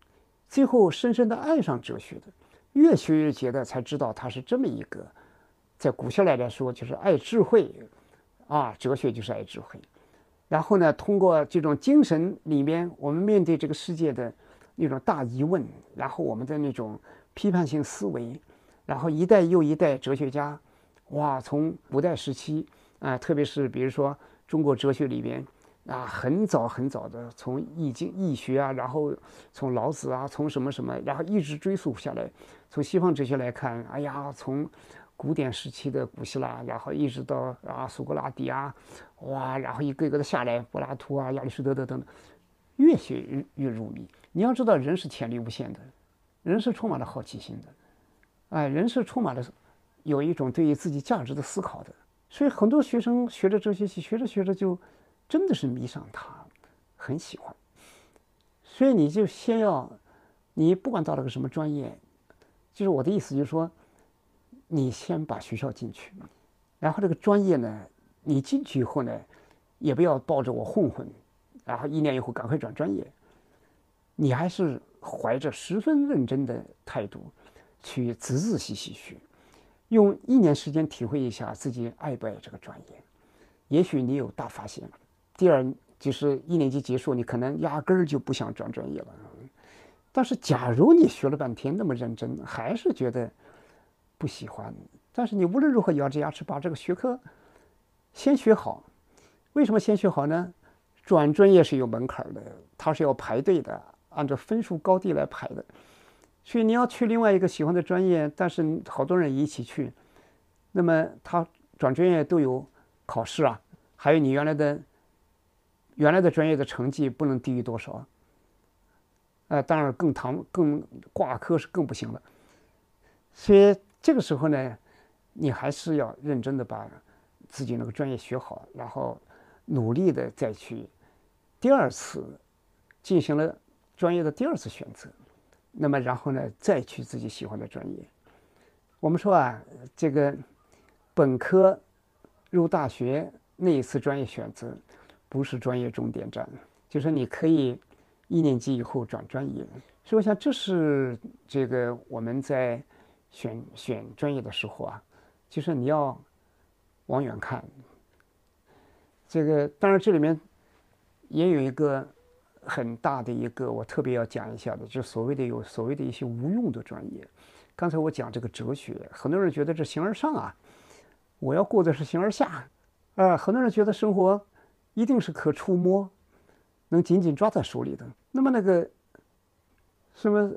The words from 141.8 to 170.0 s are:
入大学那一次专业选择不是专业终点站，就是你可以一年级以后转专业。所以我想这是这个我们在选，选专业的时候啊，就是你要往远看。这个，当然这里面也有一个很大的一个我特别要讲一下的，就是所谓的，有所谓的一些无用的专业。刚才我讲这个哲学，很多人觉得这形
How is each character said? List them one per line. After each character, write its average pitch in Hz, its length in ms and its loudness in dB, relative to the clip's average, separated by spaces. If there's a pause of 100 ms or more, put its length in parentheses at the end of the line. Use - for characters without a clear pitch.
入 175 160 4
大 160 220 0
学 131 440 -4 (240)
那 180 140 2
一 143 100 4
次 127 200 -2
专 139 180 -2
业 131 80 -4
选 110 260 -10
择 117 240 -12 (520)
不 135 140 -2
是 135 160 -6
专 123 220 -2
业 120 100 -2
终 117 220 -4
点 113 180 -8
站， 113 180 -8 (400)
就 147 120 -2
是 151 100 0
你 139 160 0
可 - 200 -4
以 139 340 2 (480)
一 170 120 2
年 143 180 4
级 131 180 -2
以 120 60 -4
后 120 220 -4
转 110 220 -12
专 135 180 -6 (120)
业。 - 100 -8 (380)
所 - 100 -4
以 - 20 6
我 220 60 6
想 208 160 2
这 285 140 0
是 143 640 0 (300)
这 135 180 0
个 120 300 -2 (120)
我 120 120 -8
们 117 200 -4
在 127 400 -2 (500)
选， 113 340 -10 (100)
选 110 300 -8 (100)
专 147 180 -4
业 139 80 -4
的 113 120 -10
时 - 140 -4
候 - 180 -10
啊， - 180 -10 (460)
就 - 120 -6
是 160 140 -2
你 123 120 -2
要 143 300 0 (920)
往 135 180 0
远 113 160 -8
看。 123 240 -8 (1600)
这 165 160 -2
个， 147 240 2 (140)
当 202 100 6
然 196 80 8
这 190 140 4
里 170 60 6
面 156 200 4 (920)
也 170 220 2
有 151 100 4
一 135 120 0
个 139 340 0 (560)
很 117 360 -6
大 139 240 -4
的 120 100 -6
一 120 160 -4
个 123 220 -6
我 117 140 -6
特 - 160 -4
别 127 140 0
要 117 100 0
讲 113 300 -10
一 - 20 -14
下 - 200 -8
的， 113 100 -14
就 123 160 -8
是 120 60 -8
所 113 160 -4
谓 139 100 -2
的， 135 100 -4
有 117 180 -4
所 - 220 -8
谓 135 120 -4
的 143 80 -6
一 131 80 -4
些 139 120 -8
无 120 260 -4
用 220 200 0
的 117 120 -6
专 78 300 -14
业。 - 140 -16 (480)
刚 170 160 -2
才 156 80 -2
我 156 100 0
讲 127 220 -6
这 117 100 -8
个 117 100 -6
哲 117 220 -8
学， - 240 -10 (140)
很 - 180 -8
多 175 120 2
人 185 100 4
觉 147 140 -2
得 165 100 -2
这 160 80 -4
形 151 180 -4